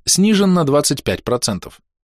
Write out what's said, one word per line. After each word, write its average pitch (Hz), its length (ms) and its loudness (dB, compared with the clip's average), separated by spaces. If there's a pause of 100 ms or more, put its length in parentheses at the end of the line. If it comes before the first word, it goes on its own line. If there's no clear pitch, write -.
снижен 196 500 2
на 170 100 2
двадцать 143 380 0
пять 92 220 -4
процентов. 113 560 -6 (260)